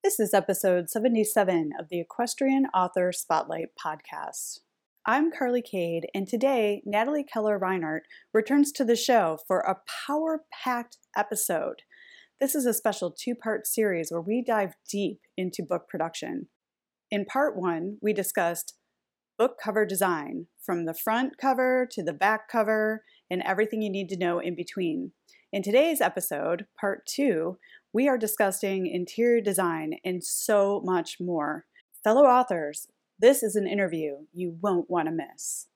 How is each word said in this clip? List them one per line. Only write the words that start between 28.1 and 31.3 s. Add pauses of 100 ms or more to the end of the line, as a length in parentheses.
discussing
interior
design (100)
and
so
much
more. (400)